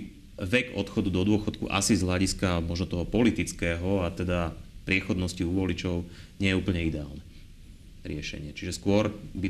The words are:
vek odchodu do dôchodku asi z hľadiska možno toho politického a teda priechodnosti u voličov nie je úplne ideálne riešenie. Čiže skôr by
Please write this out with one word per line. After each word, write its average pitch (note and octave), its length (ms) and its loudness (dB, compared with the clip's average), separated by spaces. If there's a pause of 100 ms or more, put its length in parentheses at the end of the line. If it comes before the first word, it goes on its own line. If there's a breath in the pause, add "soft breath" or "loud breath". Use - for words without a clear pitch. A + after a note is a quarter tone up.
(400)
vek B2 340 0
odchodu G2 400 0
do F#2 80 4
dôchodku G#2 480 2
asi G2+ 240 4
z F#2 160 4
hľadiska F2+ 540 2
možno E2+ 260 -2
toho F2 160 0
politického F#2 960 2
a F2 80 2
teda F2 460 0 (320)
priechodnosti F#2 580 0
u E2 80 0
voličov F2+ 540 0 (340 loud breath)
nie G2 80 4
je F#2+ 80 4
úplne F2+ 240 0
ideálne D2 400 -4 (800 loud breath)
riešenie. D2+ 540 -8
Čiže F2+ 260 -6
skôr G#2 320 4 (220)
by F2 140 -2